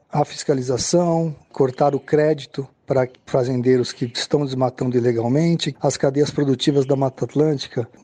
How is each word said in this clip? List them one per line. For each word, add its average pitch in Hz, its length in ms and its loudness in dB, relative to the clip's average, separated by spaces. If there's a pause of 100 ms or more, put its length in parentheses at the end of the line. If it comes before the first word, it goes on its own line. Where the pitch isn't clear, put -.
(100)
a 147 140 0
fiscalização, 156 1120 -2 (160)
cortar 139 420 2
o 139 60 0
crédito 151 640 0 (200)
para 127 220 0 (160)
fazendeiros 127 680 2
que - 120 -6 (100)
estão - 300 -2
desmatando 131 500 -2
ilegalmente, 127 880 0
as 139 160 0
cadeias 143 340 0
produtivas 139 540 0
da 139 100 0
Mata 131 300 -2
Atlântica, 139 640 -2 (160)